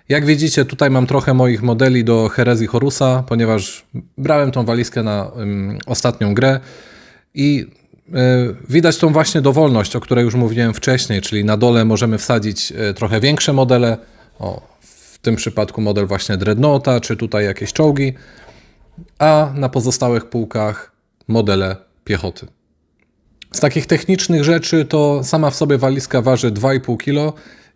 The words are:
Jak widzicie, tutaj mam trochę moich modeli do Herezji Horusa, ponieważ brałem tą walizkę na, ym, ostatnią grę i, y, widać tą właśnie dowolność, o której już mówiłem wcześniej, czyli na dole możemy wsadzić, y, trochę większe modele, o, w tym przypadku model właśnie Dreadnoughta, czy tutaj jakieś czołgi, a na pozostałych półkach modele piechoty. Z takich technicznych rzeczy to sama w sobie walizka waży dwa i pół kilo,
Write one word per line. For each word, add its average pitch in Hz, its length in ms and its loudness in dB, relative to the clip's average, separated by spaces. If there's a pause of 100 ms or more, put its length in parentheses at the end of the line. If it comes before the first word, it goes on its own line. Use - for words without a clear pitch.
Jak 143 160 2
widzicie, 147 400 2
tutaj 139 240 0
mam 127 180 2
trochę 135 260 0
moich 123 280 2
modeli 123 420 2
do 113 260 2
Herezji 117 380 0
Horusa, 131 600 0
ponieważ 110 580 -2 (320)
brałem 143 340 0
tą 127 140 -2
walizkę 117 380 -2
na, 104 360 -4
ym, 101 460 -6
ostatnią 117 480 -2
grę 131 260 2 (760)
i, 143 320 0 (420)
y, - 40 -20 (580)
widać 165 280 4
tą 156 160 2
właśnie 156 280 2
dowolność, 131 540 2
o 120 40 -4
której 120 260 0
już 117 100 -2
mówiłem 117 380 0
wcześniej, 127 480 -2
czyli 104 240 -4
na 107 120 2
dole 117 280 4
możemy 110 320 0
wsadzić, 107 560 -4 (160)
y, 98 40 -4
trochę 110 260 -2
większe 147 340 0
modele, 120 440 2 (420)
o, 92 220 -10 (200)
w - 360 -20
tym 113 180 0
przypadku 107 460 -4
model 104 240 0
właśnie 98 320 -2
Dreadnoughta, 123 600 2
czy 110 180 -6
tutaj 104 280 -2
jakieś 101 280 -6
czołgi, 139 400 2 (1080)
a 151 360 4
na 135 140 -2
pozostałych 120 600 -2
półkach 110 640 -6 (360)
modele 98 480 0 (280)
piechoty. 95 440 -6 (1040)
Z - 80 -10
takich 147 260 0
technicznych 170 580 0
rzeczy 165 420 0
to 147 380 0
sama 151 260 0
w 135 60 -4
sobie 143 220 2
walizka 135 440 -2
waży 123 300 2
dwa 120 220 0
i 131 60 0
pół 120 180 -4
kilo, 147 360 -2 (420)